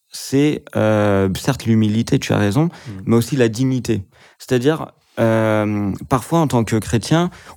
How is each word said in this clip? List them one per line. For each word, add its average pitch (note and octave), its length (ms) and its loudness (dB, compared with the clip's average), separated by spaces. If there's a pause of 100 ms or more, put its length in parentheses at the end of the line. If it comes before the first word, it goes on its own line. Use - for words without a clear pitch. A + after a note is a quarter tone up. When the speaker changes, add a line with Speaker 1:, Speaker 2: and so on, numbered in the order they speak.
(160)
Speaker 1:
c'est, C#3+ 460 0 (140)
euh, G#2 600 2
certes - 300 -4
l'humilité, A2 540 2
tu - 120 -4
as G#2+ 60 2
raison, G#2 280 2
Speaker 2:
Mm. - 240 -10 (140)
Speaker 1:
mais A2+ 120 2
aussi A#2 180 0
la B2 140 4
dignité. A2+ 560 -2 (340)
C'est-à-dire, C#3 540 -2 (260)
euh, G#2+ 720 0 (180)
parfois C3+ 300 0
en D#3+ 80 2
tant B2 160 2
que A2+ 140 -2
chrétien, D#3 540 0 (260)